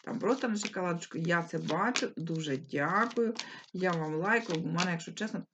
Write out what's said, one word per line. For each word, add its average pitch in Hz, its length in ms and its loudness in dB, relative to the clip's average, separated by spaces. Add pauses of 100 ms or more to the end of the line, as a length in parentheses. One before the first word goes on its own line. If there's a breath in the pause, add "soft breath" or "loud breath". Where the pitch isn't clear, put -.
там - 160 -4
просто 254 280 2
на 214 80 2
шоколадочку, 180 640 -2
я 170 260 2
це 165 140 -4
бачу, 196 600 0
дуже 156 400 0
дякую. 214 760 2 (400 loud breath)
Я 180 180 2
вам 156 240 0
лайкаю, 180 480 2
у 156 40 -2
мене, 170 240 2
якщо 165 220 -4
чесно, 208 300 -4 (100)